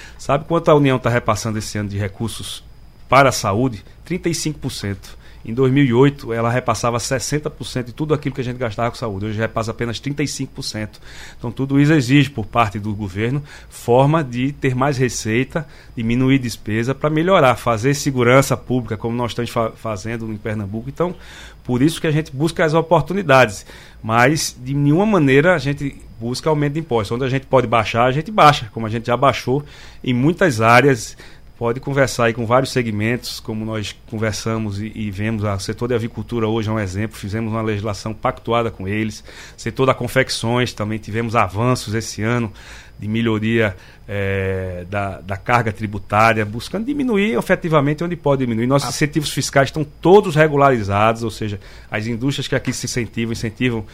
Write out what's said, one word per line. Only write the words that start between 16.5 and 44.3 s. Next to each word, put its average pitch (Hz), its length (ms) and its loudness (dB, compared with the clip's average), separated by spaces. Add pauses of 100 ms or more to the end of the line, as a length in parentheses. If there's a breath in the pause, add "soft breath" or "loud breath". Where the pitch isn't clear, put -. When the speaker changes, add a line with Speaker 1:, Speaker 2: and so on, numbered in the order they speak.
Speaker 1:
pra 151 140 -2
melhorar, 156 460 4
fazer 117 400 0
segurança 127 640 4
pública, 113 380 -2
como 117 200 -4
nós 120 140 -2
estamos 120 200 -6
fa-, 113 200 0
fazendo 110 600 -8
em 107 60 -8
Pernambuco. 107 540 -8
Então, 170 240 -2 (500 loud breath)
por 123 160 0
isso 160 200 2
que 165 80 -2
a 147 40 2
gente 151 220 -2
busca 160 300 0
as 151 100 2
oportunidades. 156 920 2 (380 loud breath)
Mas, 123 580 2
de 127 140 -6
nenhuma 147 320 4
maneira, 160 480 6
a 160 40 2
gente 139 380 -4 (240)
busca 123 300 -2
aumento 147 240 0
de 160 60 -2
impostos. 117 360 -2
Onde 135 80 -2
a 127 60 -2
gente 131 160 -2
pode 127 200 4
baixar, 113 380 2
a 131 80 4
gente 160 180 -4
baixa, 147 440 6
como 113 120 -4
a 104 40 -4
gente 113 160 -4
já 120 100 2
baixou 135 480 0 (400 loud breath)
em 131 80 0
muitas 139 480 2
áreas. 120 560 4 (420 loud breath)
Pode 117 220 -2
conversar 135 460 0
aí 117 60 2
com 117 140 -4
vários 127 240 2
segmentos, 117 720 -2
como 110 240 -8
nós 110 280 -6 (160)
conversamos 110 720 -4
e, 107 140 -8
e 107 160 -6
vemos, 104 320 -4
o 101 160 -2
setor 110 300 -4
de 127 60 0
avicultura 113 520 -4
hoje 110 220 0
é 110 40 -2
um 110 60 0
exemplo, 101 380 -4
fizemos 107 360 -6
uma 113 100 -4
legislação 107 520 -4
pactuada 117 560 -2
com 95 160 -10
eles, 107 380 -4 (320 loud breath)
setor 117 280 -4
da 131 80 4
confecções, 123 800 -2
também 107 260 -4
tivemos 110 360 -4
avanços 110 600 0
esse 110 280 -6
ano 113 300 0 (440 loud breath)
de 98 120 -8
melhoria, 110 680 0 (320 loud breath)
é, 95 840 -4